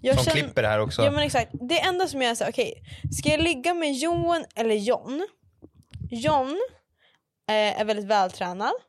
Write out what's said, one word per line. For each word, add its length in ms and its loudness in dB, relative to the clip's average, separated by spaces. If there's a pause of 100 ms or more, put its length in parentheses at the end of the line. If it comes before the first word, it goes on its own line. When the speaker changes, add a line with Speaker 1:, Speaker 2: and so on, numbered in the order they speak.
Speaker 1:
Jag 140 4
Speaker 2:
Som 100 4
Speaker 1:
känner 160 2
Speaker 2:
klipper 200 0
det 60 4
här 120 4
också. 240 0
Speaker 1:
Ja, 80 6
men 120 0
exakt. 300 0
Det 260 0
enda 280 0
som 140 -4
jag 160 0
säger, 140 -2
okej. 320 -4 (360)
Ska 100 0
jag 120 2
ligga 320 0
med 200 0
Johan 520 0 (100)
eller 200 0
John? 520 -2 (840)
John, 480 0 (880)
eh, 320 2
är 40 2
väldigt 200 -2
vältränad. 680 0 (160)